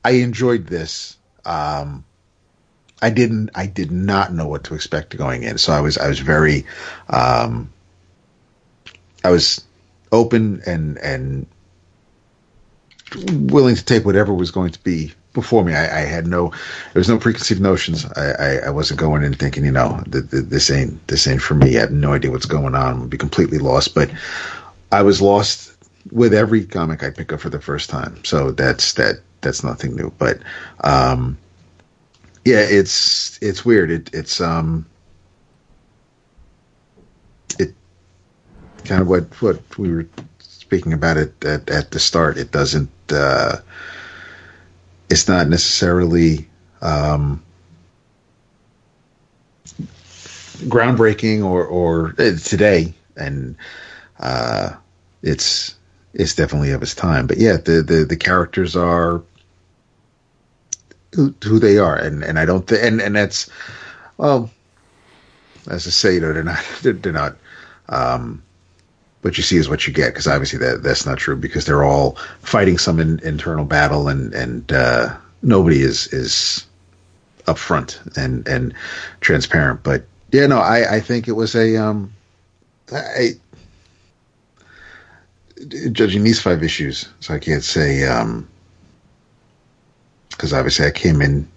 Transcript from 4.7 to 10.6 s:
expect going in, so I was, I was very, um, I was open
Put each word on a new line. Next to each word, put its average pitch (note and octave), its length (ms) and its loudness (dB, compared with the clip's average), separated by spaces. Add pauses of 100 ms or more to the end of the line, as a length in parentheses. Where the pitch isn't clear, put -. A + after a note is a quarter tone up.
expect - 400 -8
going B1+ 280 -6
in, A1 160 -6
so - 120 0
I D2 100 2
was, D2 160 0
I C#2+ 100 -2
was C#2 120 -2
very, D2+ 460 2 (440)
um, B1 640 0 (1500)
I F#2 60 2
was - 340 2 (480)
open A2 540 2